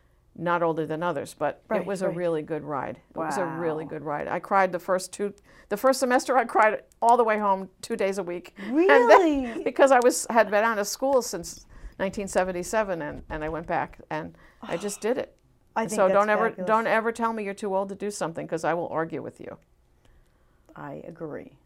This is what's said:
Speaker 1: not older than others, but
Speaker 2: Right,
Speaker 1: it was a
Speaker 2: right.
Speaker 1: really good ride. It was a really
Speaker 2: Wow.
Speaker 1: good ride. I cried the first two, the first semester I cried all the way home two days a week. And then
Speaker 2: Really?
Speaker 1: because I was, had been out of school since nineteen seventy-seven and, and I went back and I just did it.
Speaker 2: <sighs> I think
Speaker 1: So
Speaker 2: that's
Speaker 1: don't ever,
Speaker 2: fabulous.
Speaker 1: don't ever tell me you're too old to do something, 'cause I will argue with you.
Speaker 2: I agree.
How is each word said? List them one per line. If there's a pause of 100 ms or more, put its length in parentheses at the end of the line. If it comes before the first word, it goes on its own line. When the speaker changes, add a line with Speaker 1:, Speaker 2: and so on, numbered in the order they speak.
(380)
Speaker 1:
not
older
than
others,
but
Speaker 2:
Right,
Speaker 1:
it
was
a
Speaker 2:
right.
Speaker 1:
really
good
ride. (120)
It
was
a
really
Speaker 2:
Wow.
Speaker 1:
good
ride.
I
cried
the
first
two, (360)
the
first
semester
I
cried (180)
all
the
way
home (120)
two
days
a
week.
And
then
Speaker 2:
Really?
Speaker 1:
because
I
was,
had
been
out
of
school
since (320)
nineteen
seventy-seven
and,
and
I
went
back (120)
and (240)
I
just
did
it. (200)
Speaker 2:
<sighs>
I
think
Speaker 1:
So
Speaker 2:
that's
Speaker 1:
don't
ever,
Speaker 2:
fabulous.
Speaker 1:
don't
ever
tell
me
you're
too
old
to
do
something,
'cause
I
will
argue
with
you. (1200)
Speaker 2:
I
agree.